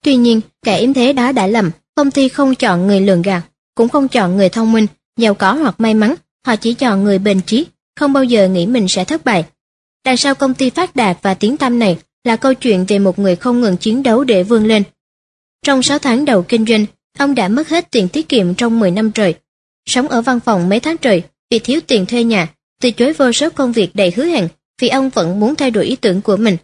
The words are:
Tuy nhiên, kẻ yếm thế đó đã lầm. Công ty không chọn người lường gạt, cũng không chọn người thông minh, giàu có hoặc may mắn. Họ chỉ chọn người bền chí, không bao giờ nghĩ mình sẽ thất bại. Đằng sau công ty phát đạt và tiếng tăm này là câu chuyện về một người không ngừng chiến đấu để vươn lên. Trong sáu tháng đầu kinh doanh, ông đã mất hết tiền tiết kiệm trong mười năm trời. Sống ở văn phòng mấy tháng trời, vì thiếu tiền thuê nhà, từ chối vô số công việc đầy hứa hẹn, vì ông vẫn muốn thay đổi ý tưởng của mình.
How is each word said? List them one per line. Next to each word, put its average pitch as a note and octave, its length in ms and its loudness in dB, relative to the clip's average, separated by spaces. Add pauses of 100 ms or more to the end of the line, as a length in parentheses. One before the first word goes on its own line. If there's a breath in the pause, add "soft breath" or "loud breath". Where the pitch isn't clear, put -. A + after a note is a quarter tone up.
Tuy C#4 120 2
nhiên, A#3 240 4 (240)
kẻ F#3+ 140 0
yếm B3+ 140 0
thế C4 200 2
đó B3+ 200 0
đã G#3+ 140 0
lầm. G3+ 240 0 (240)
Công C#4 160 0
ty C4+ 180 0
không C4+ 260 0
chọn F#3 320 0
người G3+ 140 2
lường F#3+ 220 2
gạt, F3+ 200 -2 (320)
cũng A3+ 140 0
không C4+ 200 0
chọn F#3+ 280 0
người G3 120 4
thông A3+ 240 0
minh, A3 140 2 (300)
giàu A3 180 2
có G3 180 0
hoặc C#4 260 0
may A3 160 0
mắn. A3 200 2 (320)
Họ A3+ 100 0
chỉ A#3 180 -2
chọn G3+ 300 0
người G3+ 140 2
bền G3 220 0
chí, A#3+ 260 -2 (300)
không C#4 160 0
bao C4+ 120 2
giờ A3 240 2
nghĩ F3+ 180 0
mình A3+ 220 0
sẽ F#3+ 160 -2
thất D#4+ 200 -6
bại. F#3+ 200 0 (600)
Đằng B3+ 120 0
sau C#4 180 0
công C4 200 -2
ty B3+ 160 -2
phát - 260 -4
đạt G3 260 0
và F#3+ 120 0
tiếng G#3+ 220 -2
tăm B3 220 -2
này F#3+ 200 0 (260)
là A3+ 120 0
câu C4 180 0
chuyện G3+ 340 0
về G3+ 100 2
một F#3+ 200 0
người F#3+ 180 0
không B3 240 -2
ngừng G3 160 0
chiến A3+ 260 -2
đấu B3+ 220 2
để G#3 180 2
vươn G#3+ 240 2
lên. G#3+ 160 2 (840)
Trong C4+ 180 2
sáu G3 160 -2
tháng B3+ 260 0
đầu A3+ 180 2
kinh A3 240 -2
doanh, A3 200 0 (320)
ông C#4+ 160 0
đã G#3 140 -2
mất C4 200 -2
hết E4+ 220 -4
tiền G3 180 0
tiết D#4 200 -6
kiệm F#3 260 0
trong A3+ 260 0
mười F#3+ 100 2
năm G#3+ 220 -2
trời. G3 220 0 (520)
Sống C4 220 -2
ở A#3+ 140 -2
văn B3 180 -2
phòng F#3 280 0
mấy G#3 120 0
tháng E4 160 -4
trời, G#3+ 260 0 (280)
vì A#3 80 0
thiếu C4 280 -2
tiền G3 200 0
thuê A#3+ 180 -2
nhà, G3+ 240 0 (320)
từ B3 100 0
chối B3 220 0
vô C4 200 0
số D4+ 180 -2
công C4 220 -2
việc G#3 220 0
đầy F#3 220 0
hứa B3+ 80 -2
hẹn, C#4 240 -2 (320)
vì B3 80 0
ông C4+ 220 -2
vẫn F#3+ 300 -2
muốn A#3 140 0
thay C4+ 160 -2
đổi G#3+ 140 0
ý C4 120 -4
tưởng F#3+ 240 -2
của G#3 160 0
mình. G#3 260 0